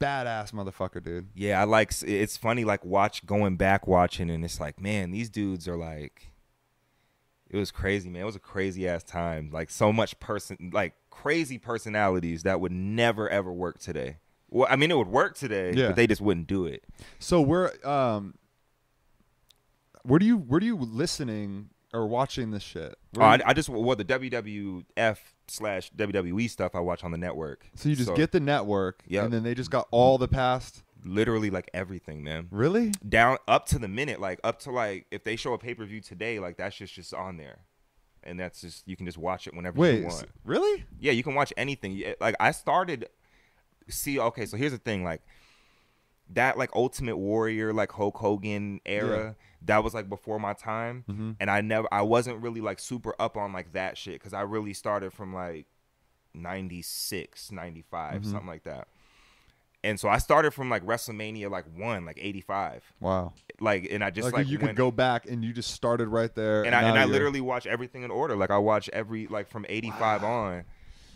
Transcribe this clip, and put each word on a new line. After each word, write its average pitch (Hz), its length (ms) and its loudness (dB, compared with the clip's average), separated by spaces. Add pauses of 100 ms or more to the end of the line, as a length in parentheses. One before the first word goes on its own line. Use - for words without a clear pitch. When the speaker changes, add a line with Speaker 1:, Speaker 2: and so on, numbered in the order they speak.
Speaker 1:
badass 123 500 -2
motherfucker, 95 500 -6
dude. 87 360 -8
Speaker 2:
Yeah, 98 240 2
I 101 40 6
like, 110 280 6
s-, - 100 -4
it's 104 340 0
funny, 117 280 0
like, 104 200 0
watch, 98 400 2
going 101 300 2
back 95 320 4
watching, 90 440 4
and 82 140 -2
it's - 140 -6
like, 73 220 -8
man, 98 320 -2
these 110 180 -6
dudes 95 380 -2
are, 87 80 -4
like, 80 560 -10 (1160)
it 92 100 -2
was 98 120 0
crazy, 98 380 -2
man. 87 140 -10
It - 20 -6
was 107 100 -6
a 98 60 -14
crazy-ass 92 640 -2
time. 82 480 -4
Like, 80 180 -6
so 107 220 4
much 110 260 0
person, 98 540 -8
like, 95 220 0 (160)
crazy 147 480 -2
personalities 98 840 0
that 95 180 2
would 87 100 -2
never, 107 560 0
ever 92 240 0
work 87 260 -4
today. 73 380 -8 (320)
Well, 127 220 4
I 131 60 6
mean, 151 140 4
it 175 60 4
would 117 120 4
work 139 280 2
today, 98 380 -2
Speaker 1:
Yeah. 127 140 4
Speaker 2:
but 92 80 0
they 117 100 8
just 101 160 2
wouldn't 87 240 2
do 95 180 -2
it. 73 180 -6 (360)
Speaker 1:
So 170 240 4
where, 170 280 4 (160)
um, 117 480 0 (1700)
where 127 160 6
do 190 80 6
you, 240 100 8
where 151 240 2
do 214 60 2
you 233 100 0
listening 110 920 -4 (220)
or 113 140 -2
watching 120 440 -2
this 104 120 -6
shit? 78 340 -12 (160)
Where 110 140 6
Speaker 2:
Oh, - 20 12
Speaker 1:
do 107 40 12
Speaker 2:
I, 120 40 12
Speaker 1:
you 131 100 0
Speaker 2:
I 120 80 8
just, 151 140 0
well, 120 280 2
the 104 80 -4
W 131 260 0
W 101 520 -6 (140)
F 110 380 0 (140)
slash 101 420 -4
W 104 220 -2
W 92 280 0
E 117 80 2
stuff 92 260 -2
I 90 60 -2
watch 87 240 -2
on 85 80 -4
the 85 60 -4
network. 80 560 -6
Speaker 1:
So - 140 0
you 151 80 6
just 123 120 2
Speaker 2:
So 90 80 2
Speaker 1:
get 156 160 4
the 180 80 4
network, 104 640 0
Speaker 2:
Yep. 98 180 2
Speaker 1:
and 117 80 0
then 113 100 2
they 120 120 -2
just 120 160 -6
got 127 200 0
all 127 280 8
the 123 100 2
past 127 540 0 (220)
Speaker 2:
Literally, 107 460 2
like, 92 240 -4
everything, 87 480 -8
man. 78 300 -8
Speaker 1:
Really? 190 400 2 (160)
Speaker 2:
Down, 117 280 6 (120)
up - 180 6
to 151 140 2
the 110 80 -4
minute, 120 320 -4
like, 92 240 -4
up 113 160 0
to, 143 100 -12
like, 107 400 -4
if 101 140 -10
they 110 100 -2
show 123 180 -4
a 113 60 -2
pay-per-view 110 420 -10
today, 110 380 -6
like, 90 200 -8
that 95 140 -6
shit's - 200 -14
just 87 200 -16
on 92 260 -8
there. 69 200 -18 (640)
And 90 160 -12
that's 90 220 -10
just, - 260 -16
you 92 80 -8
can 92 100 -10
just 87 140 -8
watch 90 300 -6
it 73 40 -14
whenever 87 280 -4
Speaker 1:
Wait, 151 220 6
Speaker 2:
you 82 40 -4
Speaker 1:
s-, 87 120 -4
Speaker 2:
want. 57 100 -12 (160)
Speaker 1:
really? 349 400 0 (160)
Speaker 2:
Yeah, 143 100 2
you 123 140 2
can 143 100 -4
watch 147 220 0
anything. 123 340 -4
Yeah, 98 300 -6
like, 104 180 2
I 120 140 4
started, 156 560 0 (800)
see, 139 320 -2
okay, 113 260 0
so 95 100 -10
here's 139 140 0
the 127 80 -4
thing, 101 240 -2
like, 82 200 -4 (1120)
that, 123 220 4
like, 127 160 -2
Ultimate 120 440 0
Warrior, 110 560 0
like, 107 180 0
Hulk 101 280 0
Hogan 104 680 -2
era, 107 380 -2
Speaker 1:
Yeah. 110 80 -10 (320)
Speaker 2:
that 107 180 4
was, 110 120 -4
like, 107 140 -6
before 107 300 -6
my 104 140 -2
time. 117 580 -8
Speaker 1:
Mm-hmm. 110 300 -6
Speaker 2:
And 101 100 0
I 104 120 4
never, 110 280 0
I 101 120 2
wasn't 113 380 2
really, 117 200 -6
like, 104 180 -4
super 117 400 -8
up 113 180 -2
on, 101 160 -6
like, 87 200 -10
that 92 260 -6
shit, 87 240 -12
'cause 95 100 -16
I 101 100 -4
really 104 300 -4
started 98 400 -4
from, 95 220 -12
like, 87 320 -8 (640)
ninety-six, 87 1200 -8
ninety-five, 85 720 -10
Speaker 1:
Mm-hmm. 104 80 -6
Speaker 2:
something 101 160 -8
like 80 160 -12
that. 71 240 -12 (960)
And 101 140 0
so 107 100 -2
I 107 100 4
started 156 340 4
from, 127 180 -6
like, 104 160 -2
WrestleMania, 107 640 -6
like, 92 140 -6 (120)
one, 101 280 -4
like, 78 160 -14
eighty-five. 95 640 -6 (160)
Speaker 1:
Wow. 92 320 0 (260)
Speaker 2:
Like, 101 320 2
and 104 140 -2
I 101 60 0
just, 104 160 -4
Speaker 1:
Like, 123 80 0
Speaker 2:
like, 139 140 2
Speaker 1:
you 143 80 0
could 147 100 2
Speaker 2:
went 107 120 -2
Speaker 1:
go 127 140 4
back 123 340 0
and 120 180 -6
you 117 80 -4
just 117 200 -6
started 120 340 0
right 113 300 0
there, 107 220 2
Speaker 2:
And 107 100 2
Speaker 1:
and 120 80 4
Speaker 2:
I, 120 60 6
and 113 120 6
Speaker 1:
now 131 60 8
Speaker 2:
I 135 40 8
Speaker 1:
you're 131 80 4
Speaker 2:
literally 139 280 2
watch 127 260 -4
everything 120 380 -6
in 120 80 -8
order. 127 240 -2
Like, 98 160 2
I 101 60 6
watch 104 340 4
every, 110 340 -6
like, 104 220 -6
from 104 200 -10
eighty-five 107 540 0
Speaker 1:
Wow. 107 80 0
Speaker 2:
on. 98 340 -2 (520)